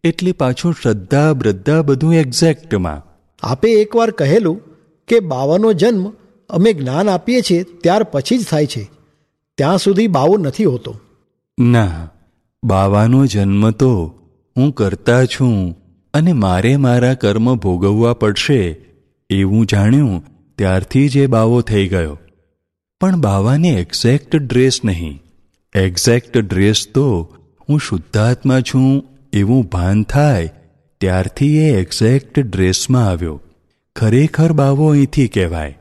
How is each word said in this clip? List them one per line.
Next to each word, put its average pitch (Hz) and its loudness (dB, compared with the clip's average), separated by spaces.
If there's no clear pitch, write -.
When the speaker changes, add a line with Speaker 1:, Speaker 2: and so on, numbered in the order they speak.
Speaker 1:
એટલે 180 -2
પાછું 147 -2
શ્રદ્ધા 135 0
બ્રદ્ધા 120 0
બધું 147 0
એક્ઝેક્ટમાં. 120 -2
Speaker 2:
આપે - 0
એકવાર 220 2
કહેલું 180 0
કે 233 2
બાવાનો 165 0
જન્મ 202 0
અમે 202 2
જ્ઞાન 147 -2
આપીએ 214 0
છીએ 180 -2
ત્યાર 180 0
પછી 180 -2
જ 208 -4
થાય 151 0
છે, 110 -10
ત્યાં 175 0
સુધી 196 2
બાવો 165 2
નથી 180 -2
હોતો. 120 -4
Speaker 1:
ના, 101 2
બાવાનો 104 2
જન્મ 101 2
તો 107 0
હું 131 2
કરતા 117 0
છું 104 -2
અને 165 2
મારે 104 0
મારા 127 2
કર્મ 113 0
ભોગવવા 104 0
પડશે 104 -2
એવું 98 0
જાણ્યું 104 0
ત્યારથી 98 0
જ 131 -2
એ 139 2
બાવો 117 2
થઈ 101 -2
ગયો. 82 -4
પણ 185 0
બાવાને 120 0
એક્ઝેક્ટ 120 -2
ડ્રેસ 127 0
નહીં. 85 -6
એક્ઝેક્ટ 101 0
ડ્રેસ 101 0
તો 117 -2
હું 147 0
શુદ્ધાત્મા 120 -2
છું 135 0
એવું 107 2
ભાન 92 -2
થાય 120 0
ત્યારથી 95 0
એ 151 2
એક્ઝેક્ટ 123 0
ડ્રેસમાં 101 0
આવ્યો. 80 -6
ખરેખર 151 2
બાવો 143 2
અહીંથી 139 2
કહેવાય. 82 -4